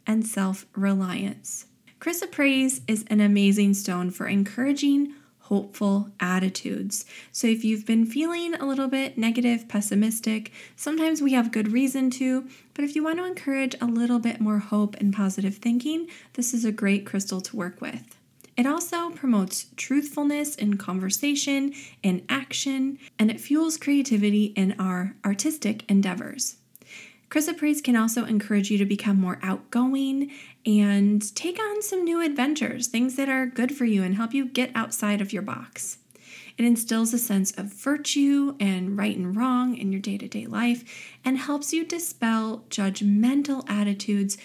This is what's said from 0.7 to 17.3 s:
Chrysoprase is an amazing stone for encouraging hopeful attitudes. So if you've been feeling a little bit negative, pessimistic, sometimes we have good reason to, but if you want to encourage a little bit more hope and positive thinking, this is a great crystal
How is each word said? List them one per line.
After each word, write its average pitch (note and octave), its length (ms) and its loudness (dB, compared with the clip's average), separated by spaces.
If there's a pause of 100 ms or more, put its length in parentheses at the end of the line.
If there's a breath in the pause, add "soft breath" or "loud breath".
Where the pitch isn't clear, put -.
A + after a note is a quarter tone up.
Chrysoprase C#4 880 0
is A3 220 0
an G#3+ 120 4
amazing G3+ 520 6
stone F3+ 360 -2
for - 180 -6
encouraging C#4 880 0 (280 loud breath)
hopeful G3+ 680 0 (120)
attitudes. F#3 840 -2 (300 loud breath)
So - 120 -2
if A3+ 200 2
you've G#3+ 200 0
been A3+ 200 4
feeling E4 500 -2
a C#4 100 -4
little C4+ 220 -2
bit C4+ 300 -2
negative, A3+ 500 0
pessimistic, G#3+ 840 0 (280 loud breath)
sometimes D#4+ 440 0
we C#4 120 2
have A#3 180 2
good G#3+ 220 0
reason C4 380 2
to, C4 340 0 (280 loud breath)
but C#4+ 120 -2
if C#4+ 100 -4
you D#4 80 0
want D#4+ 140 -2
to F4+ 80 -4
encourage C4+ 560 -4
a A#3+ 40 0
little A#3+ 320 2
bit A#3 220 -2
more G#3+ 200 2
hope G#3 400 0
and G3+ 140 4
positive G3 440 -2
thinking, D4+ 500 -2 (260 loud breath)
this B3 200 -2
is A#3 100 0
a A3 80 0
great G3+ 340 0
crystal F#3+ 360 -4